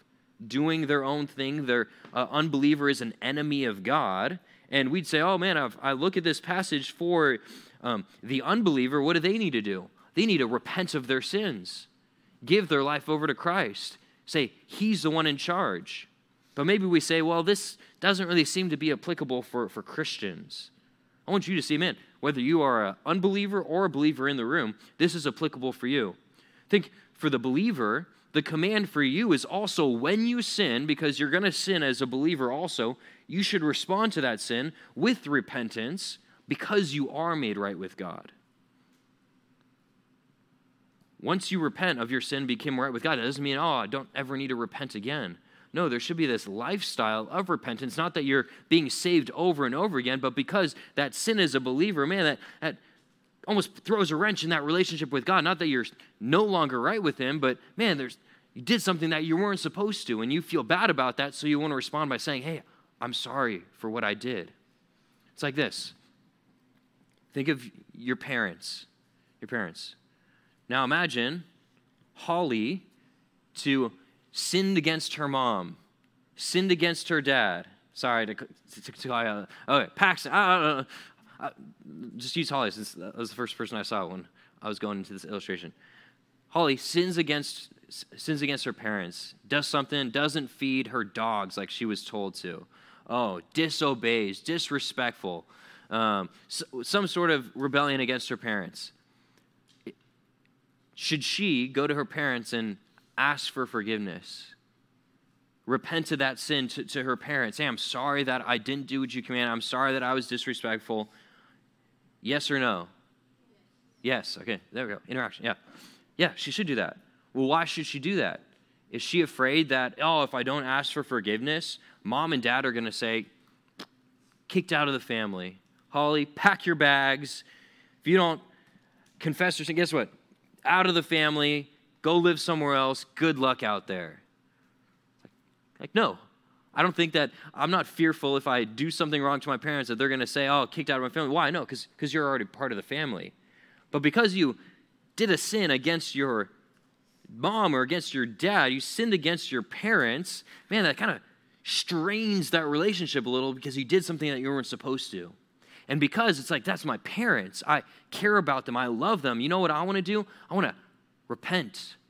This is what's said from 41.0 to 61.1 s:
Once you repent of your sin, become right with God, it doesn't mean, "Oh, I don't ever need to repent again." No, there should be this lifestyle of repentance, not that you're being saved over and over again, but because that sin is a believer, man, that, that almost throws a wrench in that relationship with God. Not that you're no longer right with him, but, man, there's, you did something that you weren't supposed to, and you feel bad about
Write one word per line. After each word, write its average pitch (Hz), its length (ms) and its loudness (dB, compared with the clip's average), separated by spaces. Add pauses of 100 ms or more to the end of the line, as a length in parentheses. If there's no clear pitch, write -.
Once 180 300 -2
you 185 100 0
repent 151 400 0
of 117 100 -4
your 127 100 0
sin, 139 260 -4
become 127 340 -2
right 135 120 -2
with 117 100 -4
God, 156 160 2
it 117 40 -2
doesn't 139 220 -4
mean, 139 120 -2
"Oh, 156 180 0
I 113 120 0
don't 131 280 -6
ever 135 220 -4
need 135 120 -6
to 127 80 -2
repent 120 380 -8
again." 117 440 -6 (340)
No, 160 160 0
there 120 120 0
should 170 160 -4
be 160 100 2
this 117 220 0
lifestyle 110 840 -2
of 185 180 -4
repentance, 123 480 -4
not 165 180 -2
that 151 100 -2
you're 135 240 2 (200)
being 160 220 6
saved 170 420 2
over 147 340 2
and 120 80 0
over 180 240 0
again, 127 200 0
but 131 160 0
because 175 400 0 (220)
that 139 180 0
sin 220 240 0
is 151 160 4
a 135 60 4
believer, 143 480 0
man, 185 160 2
that, 143 140 2 (220)
that 160 160 -4 (680)
almost 202 380 0
throws 196 260 2
a 156 60 0
wrench 202 260 0
in 160 80 -2
that 151 140 2
relationship 156 480 0
with 131 120 0
God. 175 200 4
Not 170 160 2
that 165 80 2
you're 123 180 2 (320)
no 147 240 4
longer 156 380 2
right 196 200 0
with 156 180 0
him, 135 200 -2
but, 131 180 2 (200)
man, 196 220 2
there's, 123 200 -8 (340)
you 127 100 -16
did 180 200 2
something 165 280 2
that 160 140 0
you 165 120 2
weren't 196 240 2
supposed 196 480 -4
to, 110 140 0
and 123 100 0
you 165 100 0
feel 156 220 -2
bad 180 260 4
about 131 280 0